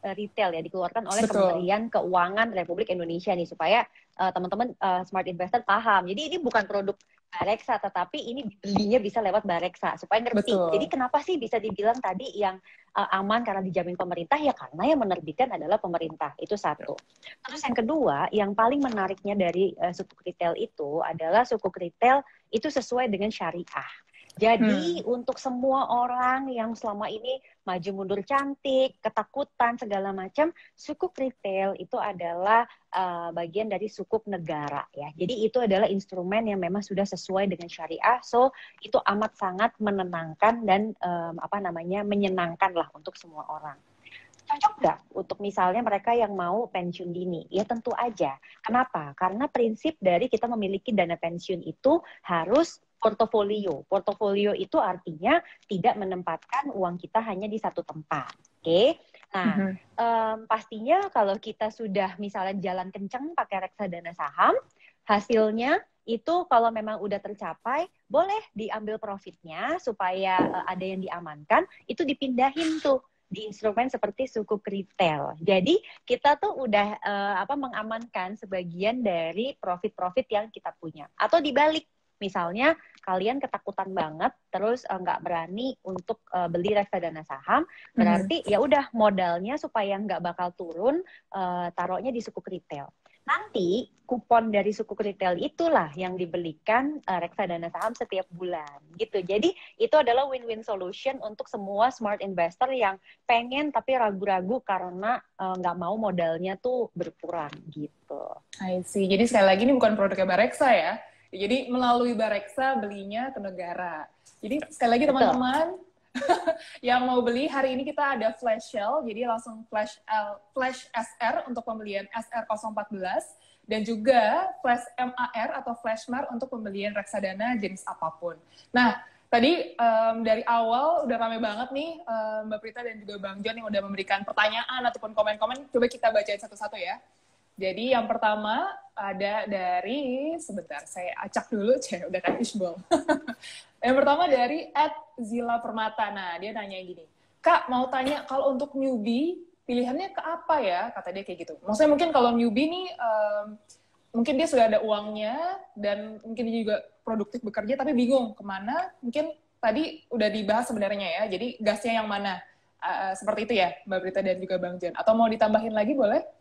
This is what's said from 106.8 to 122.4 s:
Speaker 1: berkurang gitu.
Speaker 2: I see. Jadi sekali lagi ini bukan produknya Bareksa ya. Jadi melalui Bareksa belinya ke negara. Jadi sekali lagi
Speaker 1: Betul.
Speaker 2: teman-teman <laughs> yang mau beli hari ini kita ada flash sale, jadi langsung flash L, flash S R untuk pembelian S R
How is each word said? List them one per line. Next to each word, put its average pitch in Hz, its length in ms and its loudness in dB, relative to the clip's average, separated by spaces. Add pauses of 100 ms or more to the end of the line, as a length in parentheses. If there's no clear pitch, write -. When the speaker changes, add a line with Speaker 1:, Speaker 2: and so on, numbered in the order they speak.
Speaker 1:
berkurang 165 580 -6 (160)
gitu. - 540 -12 (380)
Speaker 2:
I 185 260 -2
see. 196 220 0
Jadi 196 180 6
sekali 208 180 6
lagi 190 220 6
ini 277 60 8
bukan 233 200 6
produknya 196 320 2
Bareksa 214 460 4
ya. 185 300 2 (340)
Jadi 247 320 0
melalui 247 480 2
Bareksa 220 640 0
belinya 208 540 -6
ke 214 100 -10
negara. 175 640 -8 (320)
Jadi 247 320 -4
sekali 240 240 2
lagi 247 80 4
Speaker 1:
Betul. 277 160 4
Speaker 2:
teman-teman 254 480 4 (480)
<laughs> - 640 -2
yang 247 240 2
mau 254 160 2
beli 240 320 0
hari 269 240 0
ini 262 80 -4
kita 285 320 0
ada 220 240 0
flash 233 320 -2
sale, 240 320 -2
jadi 233 240 -4
langsung 226 400 -6
flash 214 400 -4
L, 208 320 -2 (160)
flash 262 400 -2
S 233 240 -4
R 277 240 0
untuk 240 240 -8
pembelian 208 480 -6
S 226 160 -8
R 226 160 -6